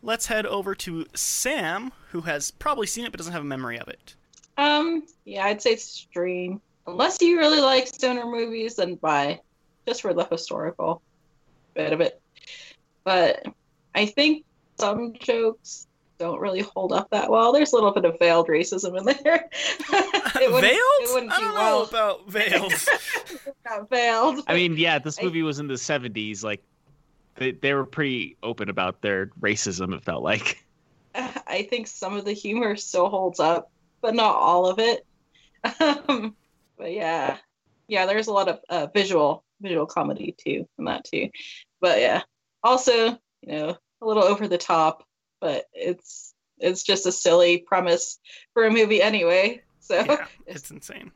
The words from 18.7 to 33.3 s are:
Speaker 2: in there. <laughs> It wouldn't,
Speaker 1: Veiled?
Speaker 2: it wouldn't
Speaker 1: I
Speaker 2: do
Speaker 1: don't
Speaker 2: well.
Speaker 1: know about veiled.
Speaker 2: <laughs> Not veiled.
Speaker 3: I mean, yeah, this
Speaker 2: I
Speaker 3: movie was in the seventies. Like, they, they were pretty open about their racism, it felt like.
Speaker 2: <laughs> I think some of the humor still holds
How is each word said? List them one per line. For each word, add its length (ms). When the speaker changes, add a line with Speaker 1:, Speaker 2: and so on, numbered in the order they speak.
Speaker 2:
in 80
there. 480
<laughs> 40
It 120
wouldn't, 200
Speaker 1:
Veiled? 80
Speaker 2:
it 140
wouldn't 180
Speaker 1:
I 60
Speaker 2:
do 80
Speaker 1:
don't 100
Speaker 2:
well. 240
Speaker 1:
know 60
about 440
veiled. 440
Speaker 2:
<laughs> 460
Not 240
veiled. 560
Speaker 3:
I 80
mean, 240
yeah, 220
this 180
Speaker 2:
I 60
Speaker 3:
movie 180
was 160
in 100
the 120
seventies. 640
Like, 180
they, 160
they 200
were 120
pretty 580
open 260
about 320
their 260
racism, 540
it 80
felt 180
like. 420
Speaker 2:
<laughs> 260
I 560
think 160
some 280
of 80
the 100
humor 420
still 340
holds 300